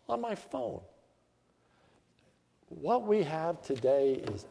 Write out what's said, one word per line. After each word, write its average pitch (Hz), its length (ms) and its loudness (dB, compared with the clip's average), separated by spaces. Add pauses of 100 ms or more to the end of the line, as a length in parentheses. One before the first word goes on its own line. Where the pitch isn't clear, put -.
on 233 140 -2
my 233 140 -4
phone. - 440 -6 (1900)
What 214 340 0
we 208 200 4
have 160 380 -2
today 135 520 4
is 104 380 -6